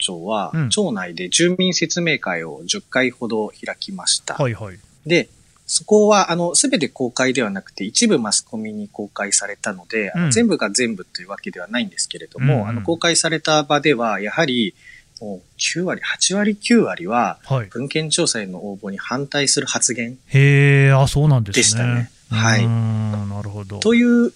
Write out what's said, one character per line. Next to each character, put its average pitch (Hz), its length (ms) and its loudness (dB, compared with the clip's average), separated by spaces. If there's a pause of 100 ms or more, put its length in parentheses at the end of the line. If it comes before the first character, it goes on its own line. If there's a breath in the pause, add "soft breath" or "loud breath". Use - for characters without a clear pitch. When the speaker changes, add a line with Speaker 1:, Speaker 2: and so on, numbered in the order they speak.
Speaker 1:
長 85 240 -6
は、 101 280 -2
Speaker 2:
う 165 100 -2
ん。 123 80 0
Speaker 1:
町 196 200 0
内 90 240 -6
で 90 140 -8
住 175 280 2
民 185 180 0
説 165 260 -2
明 160 180 0
会 85 240 -4
を 78 220 -12
十 98 160 -4
回 127 320 -2
ほ 123 160 -8
ど 107 240 -4 (120)
開 104 140 -8
き - 140 -10
ま 95 160 -12
し - 100 0
た。 - 160 -8
Speaker 2:
は 139 140 0
い 113 60 -2
は 98 180 -12
い。 90 80 -20 (260)
Speaker 1:
で、 151 220 2 (420)
そ - 140 -2
こ 208 240 4
は、 196 240 4
あ 165 40 0
の、 175 180 -2
全 262 260 2
て 131 80 -2
公 123 220 -4
開 131 240 0
で 131 80 0
は 104 80 -2
な 98 100 -6
く - 140 -20
て、 98 100 -8
一 113 220 0
部 190 120 4
マ 107 140 -2
ス - 80 0
コ - 160 -14
ミ 107 160 -8
に 104 160 -10
公 104 200 -10
開 101 260 -6
さ 101 120 0
れ 101 80 -10
た 107 200 -6
の 92 120 -18
で、 104 260 -2
あ 170 60 -4
の、 175 80 0
Speaker 2:
う - 20 2
ん。 - 20 2
Speaker 1:
全 226 180 4
部 170 80 2
が 113 140 -2
全 117 240 -2
部 90 100 -12
と - 160 -16
い 90 60 -18
う - 20 -20
わ 98 80 -10
け - 140 -12
で 90 100 -14
は 87 80 -12
な 117 100 -6
い 120 60 -2
ん 98 60 -10
で - 80 -16
す - 100 -6
け - 100 -12
れ 82 80 -16
ど - 120 -16
も、 139 160 2
Speaker 2:
う - 20 2
ん 117 60 0
う - 20 -4
ん。 98 40 -6
Speaker 1:
あ 117 40 -6
の、 117 80 -4
公 165 160 -2
開 170 200 0
さ - 120 0
れ 156 100 -2
た 151 260 2
場 143 180 0
で 151 100 4
は、 113 260 0
や 101 140 -6
は 165 140 0
り、 120 280 0 (460 loud breath)
も 101 160 -10
う - 60 -18 (160)
九 - 260 -2
割、 156 180 -2
八 - 300 -2
割、 208 240 0
九 240 220 2
割 90 280 0
は、 107 380 0
Speaker 2:
は 127 200 -2
い。 - 20 -12
Speaker 1:
文 127 220 -8
献 156 200 -4
調 165 180 0
査 117 140 -2
へ 101 60 -6
の 90 140 -10
応 98 180 -10
募 104 100 -10
に 98 80 -8
反 127 300 -6
対 143 200 -2
す - 140 0
る - 60 -6
発 - 260 -2
言 120 260 -6 (100)
Speaker 2:
へ 139 640 6
ー、 135 80 6
あ、 139 80 6
そ 143 200 2
う - 20 6
な 135 100 6
ん 110 60 2
で 101 80 -6
す - 40 0
ね。 123 60 4
Speaker 1:
で - 60 4
し - 80 2
た 120 100 0
ね。 120 240 0 (200)
は 110 260 4
い。 117 80 4
Speaker 2:
う - 20 2
ー - 20 2
ん、 110 600 0
な 101 140 -8
る 101 80 -8
ほ 104 140 -10
ど。 101 160 -10
Speaker 1:
と 226 140 4
い 240 320 4
う - 100 -4